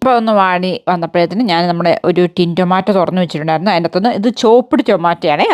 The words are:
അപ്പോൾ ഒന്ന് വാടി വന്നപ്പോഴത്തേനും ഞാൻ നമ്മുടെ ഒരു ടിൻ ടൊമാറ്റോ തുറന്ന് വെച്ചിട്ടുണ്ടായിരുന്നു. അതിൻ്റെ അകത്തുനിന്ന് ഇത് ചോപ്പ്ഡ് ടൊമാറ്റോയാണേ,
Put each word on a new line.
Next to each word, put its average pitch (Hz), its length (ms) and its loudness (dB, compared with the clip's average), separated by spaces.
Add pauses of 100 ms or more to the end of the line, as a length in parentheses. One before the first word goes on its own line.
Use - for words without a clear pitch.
അപ്പോൾ 254 140 2
ഒന്ന് 226 160 0
വാടി 185 560 0
വന്നപ്പോഴത്തേനും 175 580 -2
ഞാൻ 175 220 0
നമ്മുടെ 170 360 0
ഒരു 180 240 2 (100)
ടിൻ 170 200 0
ടൊമാറ്റോ 185 340 0
തുറന്ന് 180 300 0
വെച്ചിട്ടുണ്ടായിരുന്നു. 160 480 -2
അതിൻ്റെ 170 160 0
അകത്തുനിന്ന് 196 420 -2
ഇത് 226 60 -4
ചോപ്പ്ഡ് 233 540 2
ടൊമാറ്റോയാണേ, 170 640 0